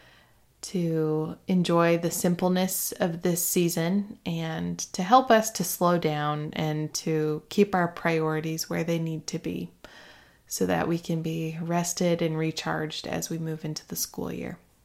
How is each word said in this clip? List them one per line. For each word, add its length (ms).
to 760
enjoy 480
the 140
simpleness 840
of 300
this 200
season, 840
and 520
to 240
help 280
us 220
to 120
slow 320
down 560
and 400
to 560
keep 260
our 140
priorities 800
where 160
they 140
need 280
to 120
be, 320
so 200
that 200
we 120
can 240
be 400
rested 580
and 160
recharged 720
as 240
we 80
move 260
into 240
the 80
school 340
year. 280